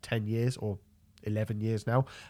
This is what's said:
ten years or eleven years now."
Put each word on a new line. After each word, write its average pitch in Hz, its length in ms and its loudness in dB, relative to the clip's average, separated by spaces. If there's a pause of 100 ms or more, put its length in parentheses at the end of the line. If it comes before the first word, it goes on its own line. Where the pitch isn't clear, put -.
ten 110 260 -2
years 117 300 2
or 104 220 -2 (440)
eleven 107 380 0
years 110 240 0
now." 123 200 4 (240)